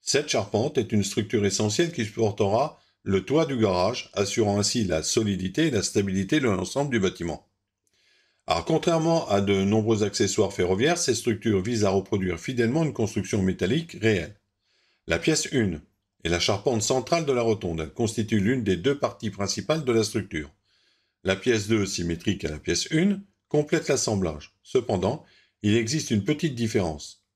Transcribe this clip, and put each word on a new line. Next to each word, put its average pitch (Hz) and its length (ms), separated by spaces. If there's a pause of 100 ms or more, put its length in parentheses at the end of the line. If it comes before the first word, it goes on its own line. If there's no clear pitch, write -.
Cette 147 280
charpente 113 480
est 113 140
une 104 120
structure 104 420
essentielle 107 460
qui 117 140
supportera 110 720 (240)
le 95 220
toit 151 220
du 135 100
garage, 101 560
assurant 101 460
ainsi 110 240
la 80 180
solidité 101 640
et 156 60
la 104 100
stabilité 98 580
de 135 60
l'ensemble 110 460
du 117 80
bâtiment. 85 480 (960)
Alors, 85 180
contrairement 165 640
à 101 140
de 98 220
nombreux 107 400
accessoires 101 500
ferroviaires, 104 460
ces 120 160
structures 104 480
visent 110 220
à 98 40
reproduire 95 500
fidèlement 123 440
une 139 100
construction 104 480
métallique 95 580
réelle. 101 400 (680)
La 165 100
pièce - 340
une 98 300 (420)
est 85 60
la 85 100
charpente 107 440
centrale 151 420
de 139 60
la 123 100
rotonde. 101 380
Elle 76 100
constitue 110 500
l'une 120 240
des 95 140
deux 139 220
parties 107 320
principales 104 520
de 123 80
la 113 120
structure. 90 480 (720)
La 95 120
pièce 107 320
deux, 104 200
symétrique 85 580
à 76 60
la 76 80
pièce 85 320
une, 185 320 (260)
complète 151 380
l'assemblage. 95 720
Cependant, 113 640 (380)
il 104 120
existe 120 360
une 104 120
petite 147 300
différence. 107 720 (100)